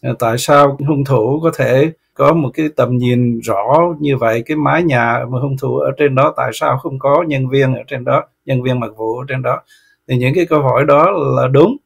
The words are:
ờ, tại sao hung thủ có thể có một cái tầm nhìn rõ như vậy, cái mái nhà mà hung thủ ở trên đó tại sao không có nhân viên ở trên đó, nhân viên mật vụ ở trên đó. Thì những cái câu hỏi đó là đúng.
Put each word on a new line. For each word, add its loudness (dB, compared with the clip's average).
ờ, -4
tại 0
sao 2
hung 0
thủ 0
có 2
thể 2
có 2
một 0
cái -2
tầm 0
nhìn 0
rõ 0
như 0
vậy, 0
cái -4
mái 0
nhà 0
mà -4
hung -4
thủ -4
ở -2
trên 0
đó 2
tại -2
sao -2
không -8
có 2
nhân -2
viên 2
ở -10
trên -8
đó, 0
nhân -2
viên -2
mật -8
vụ -6
ở -12
trên -6
đó. -2
Thì -2
những 0
cái 2
câu 2
hỏi 2
đó 4
là 0
đúng. 4